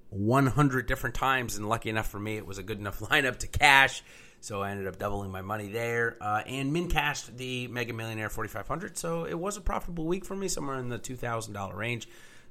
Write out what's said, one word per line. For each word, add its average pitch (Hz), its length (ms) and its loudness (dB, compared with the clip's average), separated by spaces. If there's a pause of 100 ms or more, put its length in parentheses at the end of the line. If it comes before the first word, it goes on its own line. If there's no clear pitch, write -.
(100)
one 117 360 6
hundred 131 400 4
different 131 280 0
times, 127 420 2
and 104 100 -2
lucky 117 220 0
enough 110 220 0
for 101 100 -6
me, 107 160 -2
it 104 80 -6
was 98 140 -8
a 95 40 -8
good 98 160 -6
enough 101 200 -4
<laughs> 107 120 -6
lineup 131 280 4
to - 80 -6
cash, 135 560 6 (380)
so 101 200 -4
I 98 120 0
ended 98 140 -2
up 92 120 -6
doubling 101 320 -2
my 95 100 -6
money 101 280 -4
there, 117 520 0
uh, 107 260 0
and 135 240 -2
min 170 180 0
cashed 143 500 0
the 127 300 -4
Mega 117 260 -2
Millionaire 110 340 -4
forty-five 107 400 -6
hundred, 165 300 -6
so 165 260 -2
it 165 140 -4
was 202 180 -4
a 185 60 -12
profitable 175 440 -2
week 190 200 0
for 196 100 -6
me, 196 120 -2
somewhere 139 300 -2
in 123 120 -4
the 117 80 -4
two 127 180 -8
thousand 113 380 -4
dollar 98 200 -6
range. 113 340 -2 (420)